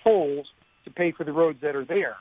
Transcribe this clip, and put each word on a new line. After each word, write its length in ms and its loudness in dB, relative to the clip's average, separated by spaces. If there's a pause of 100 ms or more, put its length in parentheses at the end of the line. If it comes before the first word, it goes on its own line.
tolls 460 2 (380)
to 60 -18
pay 220 0
for 100 -10
the 80 -6
roads 300 2
that 160 -4
are 80 -6
there. 360 -2